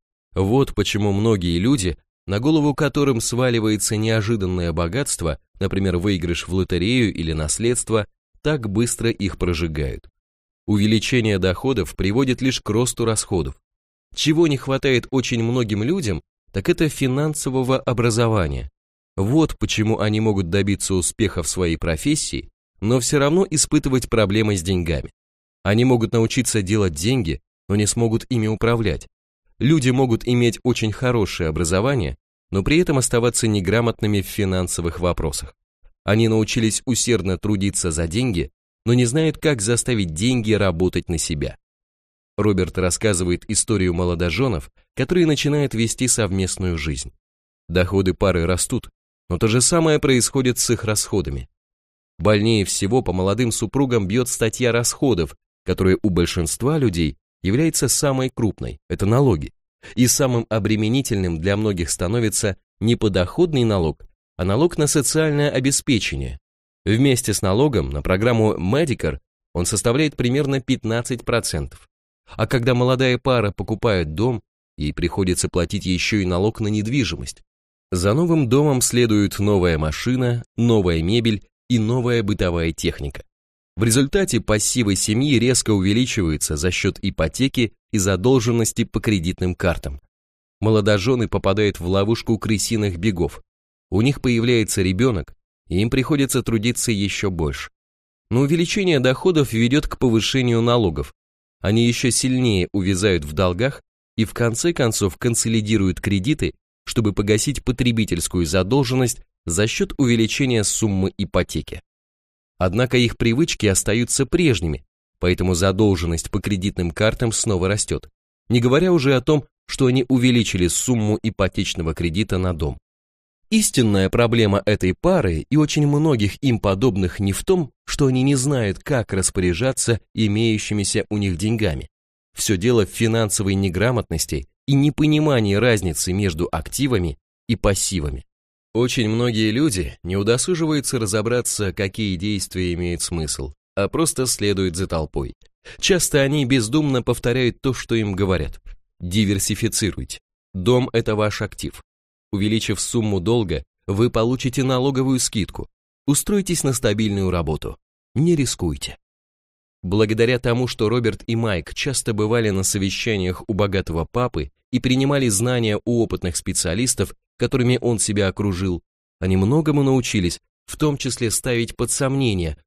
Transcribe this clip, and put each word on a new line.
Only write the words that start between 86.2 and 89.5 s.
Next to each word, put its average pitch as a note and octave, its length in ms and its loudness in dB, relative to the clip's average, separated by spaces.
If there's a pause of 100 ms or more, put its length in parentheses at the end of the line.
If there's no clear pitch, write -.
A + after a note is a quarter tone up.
за F2 160 0
счёт F#2 300 -2
ипотеки G#2+ 720 -2 (180)
и A2 60 -2
задолженности A2 880 2
по - 140 -4
кредитным F2+ 540 0